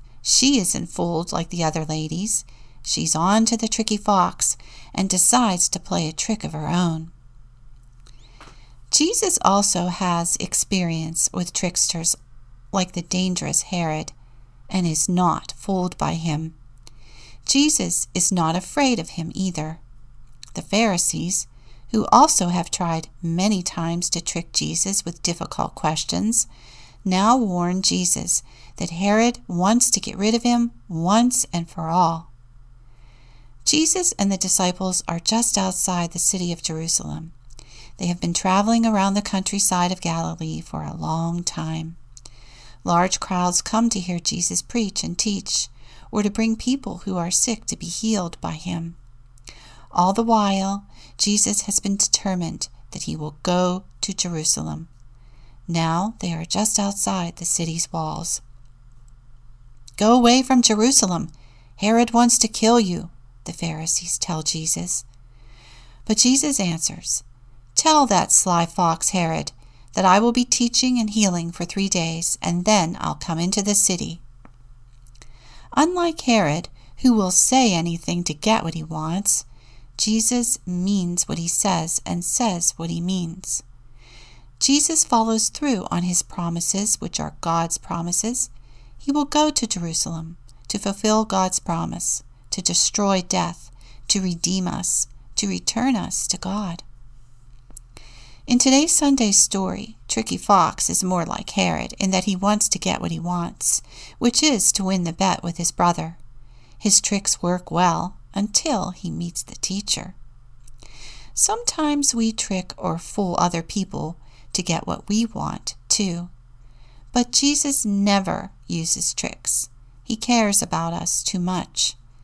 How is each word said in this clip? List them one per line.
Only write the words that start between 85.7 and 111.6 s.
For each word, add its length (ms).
on 120
his 200
promises, 720
which 240
are 220
God's 360
promises. 720
He 140
will 140
go 240
to 160
Jerusalem 720
to 100
fulfill 480
God's 320
promise, 640
to 120
destroy 580
death, 500
to 140
redeem 440
us, 400
to 100
return 480
us 340
to 100
God. 440
In 120
today's 360
Sunday 380
story, 640
Tricky 280
Fox 520
is 140
more 240
like 240
Herod 440
in 180
that 120
he 120
wants 320
to 100
get 220
what 100
he 80
wants, 640
which 240
is 300
to 120
win 200
the 80
bet 300
with 140
his 160
brother. 440
His 220
tricks 420
work 280
well 460
until 560
he 200
meets 320
the 140
teacher. 580
Sometimes 800